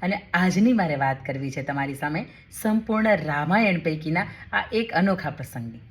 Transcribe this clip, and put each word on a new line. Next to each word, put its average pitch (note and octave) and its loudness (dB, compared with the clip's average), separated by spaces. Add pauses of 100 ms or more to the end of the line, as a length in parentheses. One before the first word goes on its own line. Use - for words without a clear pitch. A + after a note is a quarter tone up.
અને F#3+ 0 (140)
આજની F#3 4
મારે F3 2
વાત C3+ 0
કરવી C3+ -6
છે C#3 -8
તમારી C#3 -4
સામે D3+ -4 (260)
સંપૂર્ણ A3 2
રામાયણ E3 2
પૈકીના D#3+ -2 (260)
આ G3+ -2
એક A3+ -2
અનોખા F#3 2
પ્રસંગની. A#2 -10 (120)